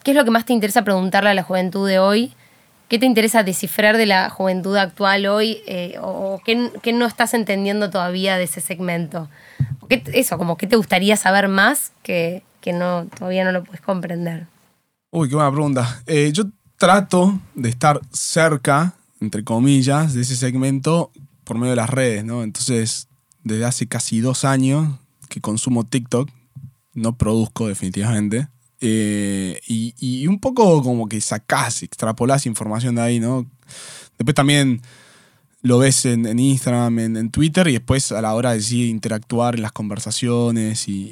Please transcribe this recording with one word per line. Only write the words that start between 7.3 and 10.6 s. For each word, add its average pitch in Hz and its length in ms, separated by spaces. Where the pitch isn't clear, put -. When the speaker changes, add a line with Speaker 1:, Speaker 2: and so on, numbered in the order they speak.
Speaker 1:
entendiendo 202 560
todavía 185 480
de 180 60
ese 170 180
segmento? 170 680
¿O - 80
qué, 135 140
eso, 220 240
como, 170 180
qué 196 100